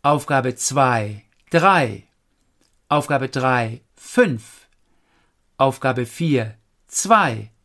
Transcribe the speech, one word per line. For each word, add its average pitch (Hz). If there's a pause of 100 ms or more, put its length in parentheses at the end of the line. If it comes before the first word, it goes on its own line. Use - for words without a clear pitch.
Aufgabe 135
zwei, 117 (240)
drei. 165 (800)
Aufgabe 143
drei, 127 (140)
fünf. - (880)
Aufgabe 127
vier, 123 (320)
zwei. 156 (140)